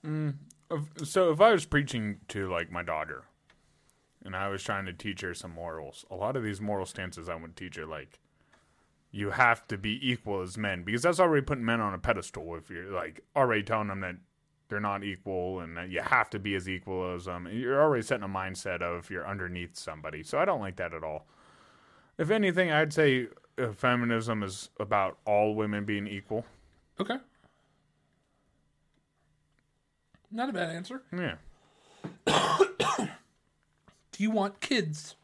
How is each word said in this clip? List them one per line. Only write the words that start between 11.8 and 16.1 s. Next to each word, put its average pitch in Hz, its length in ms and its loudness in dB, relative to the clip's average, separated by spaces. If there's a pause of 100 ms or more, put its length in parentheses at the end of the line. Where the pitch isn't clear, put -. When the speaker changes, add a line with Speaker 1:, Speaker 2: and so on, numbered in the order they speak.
Speaker 1:
on 101 140 0
a 92 40 -6
pedestal 85 580 -4
if 80 120 -14
you're, 92 220 -10
like, 82 340 -6 (100)
already 120 280 4
telling 107 260 0
them 98 120 -6
that 90 160 -6 (560)
you're 104 80 -2
not 101 240 -2
equal 92 560 -4
and 82 160 -10
that 90 140 -8
you 87 100 0
have 120 300 2